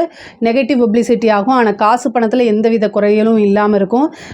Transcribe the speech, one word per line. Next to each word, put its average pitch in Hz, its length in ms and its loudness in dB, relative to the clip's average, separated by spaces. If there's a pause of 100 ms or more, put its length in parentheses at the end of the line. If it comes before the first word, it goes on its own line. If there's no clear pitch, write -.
(420)
நெகட்டிவ் 240 420 0
பப்ளிசிட்டி 233 460 0
ஆகும். 214 280 0
ஆனா 220 180 2
காசு 233 340 0
பணத்துல 233 420 0
எந்தவித 220 380 0
குறைகளும் 214 520 2
இல்லாம 208 340 2
இருக்கும். 214 320 0 (260)